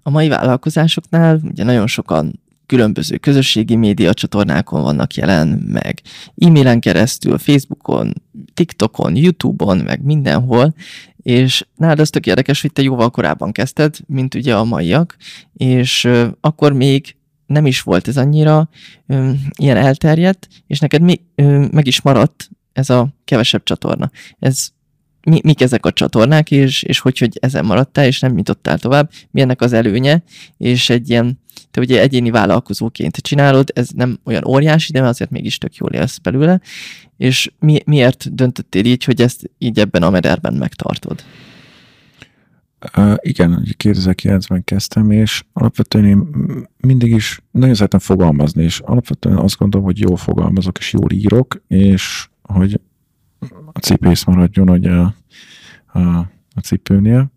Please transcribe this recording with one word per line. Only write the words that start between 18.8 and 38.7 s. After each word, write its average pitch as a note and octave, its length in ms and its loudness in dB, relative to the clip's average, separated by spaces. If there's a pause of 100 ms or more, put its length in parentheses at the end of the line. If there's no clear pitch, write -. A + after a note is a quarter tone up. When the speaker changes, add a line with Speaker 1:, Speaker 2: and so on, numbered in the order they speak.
Speaker 1:
ö, C3+ 240 0 (240)
ilyen C3+ 220 2
elterjedt, D#3 680 0 (200)
és D3 120 -4
neked D3+ 220 2
mi-, F3 200 2 (140)
ö, C#3+ 360 2
meg D3 160 2
is - 140 -2
maradt C3+ 480 0 (240)
ez C3 160 -4
a B2 200 2 (140)
kevesebb - 400 -2
csatorna. - 480 -6 (280)
Ez - 300 -4 (560)
mi-, D#3+ 180 4
mik D#3 180 2
ezek B2 240 0
a D#2+ 80 0
csatornák, C#3 580 2
és, C#3 320 0
és - 160 -4
hogy, - 180 -2
hogy A#2+ 240 -2
ezen B2+ 240 -2
maradtál, C3 400 0
és B2+ 140 0
nem B2+ 180 0
jutottál - 420 -4
tovább? C#3+ 320 0 (200)
Mi C3+ 100 0
ennek B2+ 200 0
az B2 120 0
előnye? B2 500 0 (340)
És A#2+ 320 -2
egy B2 200 0
ilyen, A#2+ 300 0 (320)
te - 100 -4
ugye B2+ 200 2
egyéni B2 280 2
vállalkozóként A2+ 880 -2
csinálod, C#3 560 2
ez B2 160 -4
nem B2 340 -4
olyan A2+ 220 -4
óriási, D3+ 460 2
de C3+ 100 0
azért B2 280 -2
mégis - 280 -8
tök - 180 -10
jól - 160 -8
élsz D#2 260 -4
belőle. D#3 440 0 (560)
És - 420 -2
mi-, D3+ 260 2
miért C3 500 0
döntöttél B2 500 -2